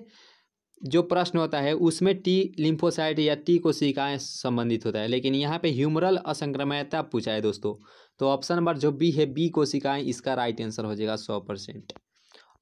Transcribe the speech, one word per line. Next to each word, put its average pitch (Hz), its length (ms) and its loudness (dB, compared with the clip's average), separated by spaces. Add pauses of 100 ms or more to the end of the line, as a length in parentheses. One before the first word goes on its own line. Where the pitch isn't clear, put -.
(800)
जो 151 220 2
प्रश्न 180 360 0
होता 156 220 0
है 143 200 2
उसमें 180 360 4
टी 185 420 2
lymphocyte 156 600 2
या 147 180 4
टी 170 220 4
कोशिकाएं 139 600 0
संबंधित 117 680 -2
होता 107 140 -2
है, 107 80 -2
लेकिन 127 280 0
यहाँ 147 240 -2
पे 175 120 0
ह्यूमरल 156 480 2
असंक्राम्यता 143 840 -2
पूछा 113 280 -2
है 110 100 0
दोस्तों, 104 320 -2 (460)
तो 135 80 2
ऑप्शन 139 280 0
नंबर 170 220 0
जो 143 160 2
बी 160 180 2
है 147 160 2
बी 151 240 -2
कोशिकाएं 143 520 0
इसका 131 320 -4
राइट 117 260 -2
आंसर 110 240 -6
हो 107 100 -4
जाएगा 107 220 -2
सौ 107 240 -6
परसेंट। 104 520 -12 (680)